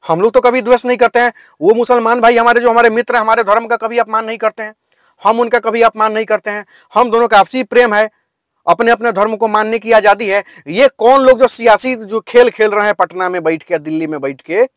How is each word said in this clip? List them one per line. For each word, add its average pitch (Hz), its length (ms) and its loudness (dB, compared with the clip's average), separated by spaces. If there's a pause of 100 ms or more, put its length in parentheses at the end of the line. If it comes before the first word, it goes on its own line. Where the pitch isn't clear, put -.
हम 165 140 -2
लोग 220 120 0
तो 254 80 2
कभी 240 200 0
द्वेष 240 240 0
नहीं 247 120 -2
करते 233 220 2
हैं। 240 140 0 (280)
वो 190 120 2
मुसलमान 233 480 0
भाई 233 160 4
हमारे, 233 240 2
जो 240 80 2
हमारे 233 200 2
मित्र 233 260 -4
हैं, 233 60 0
हमारे 226 220 0
धर्म 214 240 -2
का 233 80 -2
कभी 226 220 -6
अपमान 220 280 -4
नहीं 220 120 -10
करते 220 260 -6
हैं, 214 100 -14 (500)
हम 233 160 0
उनका 240 200 0
कभी 226 220 -2
अपमान 214 320 0
नहीं 220 120 -4
करते 214 240 -4
हैं। 208 160 -10 (280)
हम 226 180 0
दोनों 233 160 2
का 214 120 4
आपसी 254 240 0
प्रेम 240 300 0
है, 214 160 0 (580)
अपने 226 240 0
अपने 233 200 -2
धर्म 208 240 -2
को 220 120 -4
मानने 214 320 -2
की 214 120 -4
आज़ादी 208 380 2
है। 196 140 0 (240)
ये 208 200 2 (100)
कौन 254 240 4
लोग 262 180 4
जो 254 80 4
सियासी 233 480 2
जो 220 240 -8
खेल 240 300 2
खेल 214 220 -2
रहे 208 140 -2
हैं 208 80 0
पटना 180 360 -4
में 180 140 -8
बैठ 160 200 -4
के, 170 140 -4
दिल्ली 156 300 -6
में 151 140 -8
बैठ 135 200 -8
के 208 360 -2